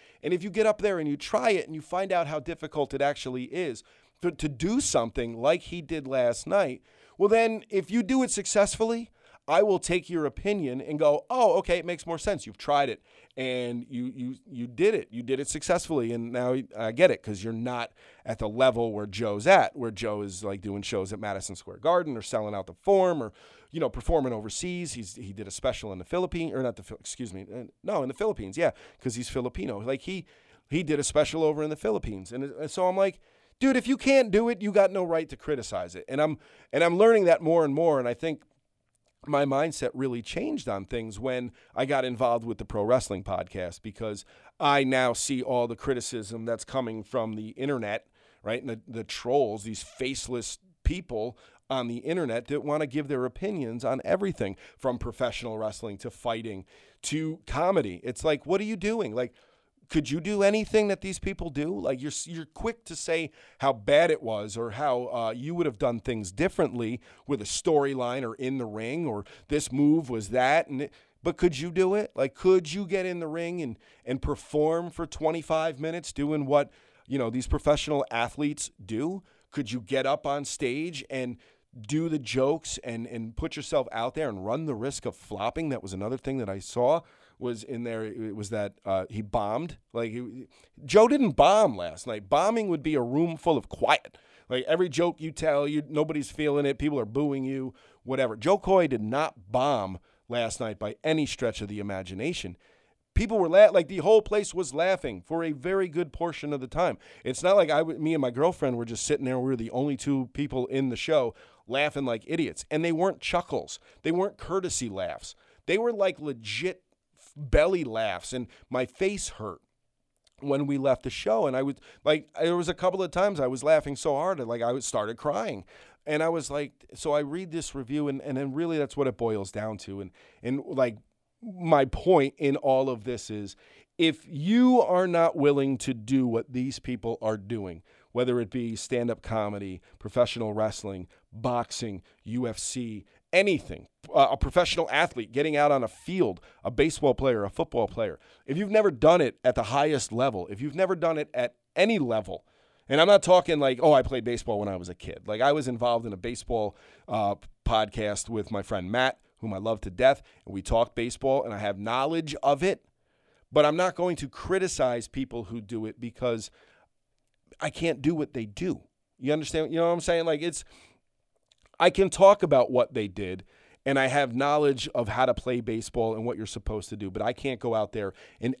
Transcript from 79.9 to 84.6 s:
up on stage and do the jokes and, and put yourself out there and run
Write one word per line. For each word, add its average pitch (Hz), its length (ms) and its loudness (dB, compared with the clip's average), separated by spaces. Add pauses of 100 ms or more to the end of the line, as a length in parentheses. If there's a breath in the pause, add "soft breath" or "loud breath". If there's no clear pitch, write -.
up 143 220 -2
on 143 160 -2
stage 139 640 -4
and 127 280 -6 (420 soft breath)
do 151 300 -2
the 156 100 -2
jokes 120 640 0
and, 117 240 -6
and 113 300 -8
put 160 180 -6
yourself 139 380 -2
out 117 220 -4
there 151 120 -2
and 98 180 -8
run 143 200 -2